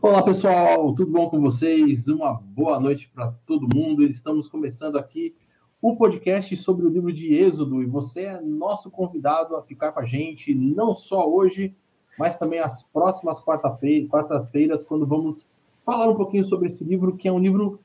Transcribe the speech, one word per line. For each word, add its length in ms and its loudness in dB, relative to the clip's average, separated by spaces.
Olá, 200 6
pessoal, 720 4
tudo 160 0
bom 180 2
com 120 0
vocês? 680 2
Uma 260 0
boa 460 -4
noite 340 -2
pra 180 -6
todo 260 -2
mundo. 300 2
Estamos 460 -2
começando 480 -6
aqui 380 -8
o 160 0
podcast 600 0
sobre 300 0
o 40 4
livro 220 -2
de 220 -2
Êxodo 480 2
e 40 -4
você 360 -6
é 180 -10
nosso 500 -6
convidado 680 -4
a 60 -8
ficar 300 -8
com 80 -6
a 60 -6
gente, 480 -4
não 400 0
só 340 -2
hoje, 460 2
mas 180 -2
também 240 -4
às 220 -6
próximas 580 -2
quarta-fei-, 680 0
quartas-feiras, 760 0
quando 220 -2
vamos 420 -2
falar 240 0
um 60 4
pouquinho 300 0
sobre 240 0
esse 160 -8
livro, 320 0
que 100 -6
é 60 2
um 60 2
livro 460 0